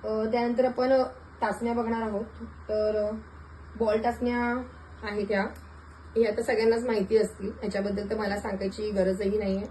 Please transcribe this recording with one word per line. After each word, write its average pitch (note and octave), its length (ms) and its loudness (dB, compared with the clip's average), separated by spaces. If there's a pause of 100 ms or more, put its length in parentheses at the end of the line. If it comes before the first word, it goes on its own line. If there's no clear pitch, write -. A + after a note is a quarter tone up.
अ, A3 280 0
त्यानंतर A#3+ 340 2
आपण B3+ 380 4 (380)
टाचण्या A#3 320 0
बघणार A3+ 280 0
आहोत. G#3+ 240 -2 (160)
तर, G#3+ 540 -2
अ, G#3+ 200 0 (640)
बॉल A3 240 4
टाचण्या A#3+ 640 0 (400)
आहेत G#3 260 -2
ह्या, G3 120 4 (720)
हे A3+ 80 6
आता A3 200 2
सगळ्यांनाच A3+ 400 4
माहिती A3 340 4
असतील, G3+ 340 2 (120)
याच्याबद्दल G3+ 460 -2
तर G#3+ 80 -2
मला G#3 220 -2
सांगायची G3+ 520 -4
गरजही G3 460 2
नाहीये. G3 340 0